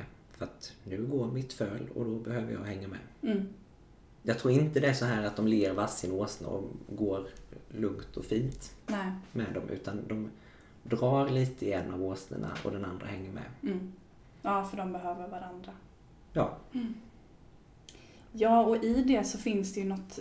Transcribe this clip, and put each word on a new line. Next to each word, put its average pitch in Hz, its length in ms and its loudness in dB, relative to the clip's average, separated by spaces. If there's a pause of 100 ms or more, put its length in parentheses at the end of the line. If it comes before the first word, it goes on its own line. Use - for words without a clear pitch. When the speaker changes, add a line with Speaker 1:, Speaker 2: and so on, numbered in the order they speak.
(300)
Speaker 1:
För - 140 -12
att - 280 -14 (120)
nu 101 220 -4
går 135 200 0
mitt 127 260 -4
föl 107 420 -4
och 120 100 -2
då 113 140 -2
behöver 113 340 -4
jag 110 120 -4
hänga 98 240 -6
med. 95 100 -10 (240)
Speaker 2:
Mm. 196 260 0 (800)
Speaker 1:
Jag 113 120 2
tror 127 160 4
inte 151 260 4
det 143 80 4
är 135 60 6
så 123 100 0
här 110 220 2
att 104 100 -4
de 110 120 4
ler 101 240 6
varsin 95 400 0
åsna 98 360 -2
och 101 220 -4 (180)
går 98 400 0 (400)
lugnt 107 480 -4
och - 80 -6
fint 123 520 -2 (100)
Speaker 2:
Nej. 196 260 -2 (200)
Speaker 1:
med 110 220 -2
dem, 92 140 -4
utan 101 400 -6
de 107 220 -2 (520)
drar 135 460 4
lite 131 380 2
i 98 60 2
en 90 200 -2
av 92 100 -2
åsnorna - 480 -4 (140)
och 101 80 0
den 98 120 -4
andra 92 220 -6
hänger 95 260 -6
med. - 120 -8 (180)
Speaker 2:
Mm. 185 300 -2 (500)
Ja, 196 220 2
för 196 120 -8
de 185 160 -2
behöver 180 360 -4
varandra. 180 440 -10 (600)
Speaker 1:
Ja. - 240 2 (160)
Speaker 2:
Mm. 233 220 -2 (1400)
Ja, 226 320 8
och 226 200 4
i 240 180 4
det 262 220 6
så - 140 -4
finns 196 360 0
det 208 60 -2
ju 196 60 0
något 190 340 -4